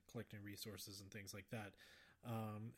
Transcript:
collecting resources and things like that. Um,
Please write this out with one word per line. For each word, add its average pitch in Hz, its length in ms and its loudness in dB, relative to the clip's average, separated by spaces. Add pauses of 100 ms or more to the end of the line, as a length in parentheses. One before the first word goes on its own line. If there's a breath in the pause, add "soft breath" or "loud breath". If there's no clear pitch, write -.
(100)
collecting 110 340 -2
resources 101 560 -2
and 95 80 -6
things 98 240 -2
like 101 200 -2
that. 104 220 2 (520 loud breath)
Um, 110 520 4